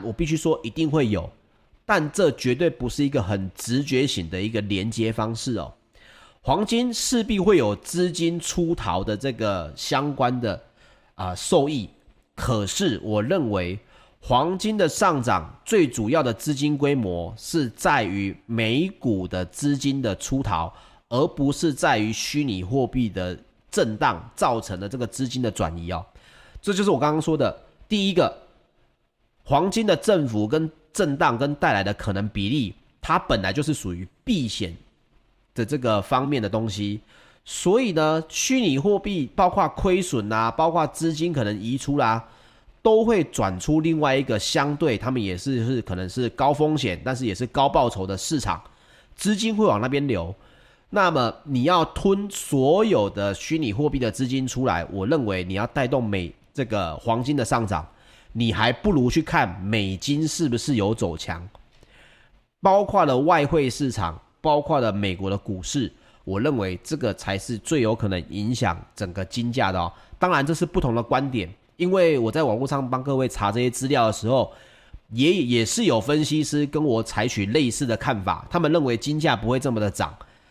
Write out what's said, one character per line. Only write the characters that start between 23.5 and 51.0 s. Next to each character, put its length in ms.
震 260
荡 400
造 240
成 180
的 80
这 120
个 80
资 200
金 140
的 100
转 280
移 120
哦。 140
这 140
就 100
是 60
我 80
刚 160
刚 80
说 120
的， 240
第 220
一 20
个， 240
黄 260
金 160
的 100
振 320
幅 180
跟 240
震 240
荡 220
跟 160
带 180
来 100
的 120
可 180
能 160
比 220
例， 240
它 180
本 220
来 100
就 120
是 100
属 220
于 120
避 240
险 260
的 120
这 100
个 240
方 260
面 160
的 60
东 180
西， 340
所 340
以 140
呢， 340
虚 320
拟 200
货 200
币 380
包 140
括 180
亏 320
损 320
啊， 180
包 200
括 160
资 260
金 180
可 140
能 160
移 180
出 200
啦， 280
都 220
会 180
转 380
出 200
另 200
外 160
一 60
个 140
相 400
对 220
他 140
们 100
也 160
是， 260
是 180
可 120
能 140
是 220
高 220
风 240
险， 280
但 100
是 100
也 80
是 140
高 220
报 200
酬 160
的 140
市 220
场， 200
资 220
金 180
会 100
往 160
那 80
边 200
流。 260
那 200